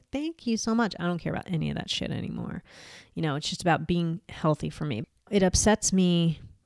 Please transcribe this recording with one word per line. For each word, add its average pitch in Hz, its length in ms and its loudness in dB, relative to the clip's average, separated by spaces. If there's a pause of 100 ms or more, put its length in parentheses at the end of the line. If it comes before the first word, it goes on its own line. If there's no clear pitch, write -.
(120)
"Thank 311 340 -6
you 226 100 0
so 226 180 -2
much." 226 240 0
I 165 60 -4
don't 175 140 0
care 160 140 -4
about - 180 -6
any 156 200 0
of 143 60 -4
that - 140 -6
shit - 220 -4
anymore. - 500 -6 (520)
You - 80 -4
know, 151 120 0
it's 151 140 -4
just - 140 -8
about 160 240 2
being 170 420 0
healthy 156 420 0
for - 140 -8
me. 127 200 -4 (260)
It 208 120 4
upsets 208 500 4
me 175 480 4 (260)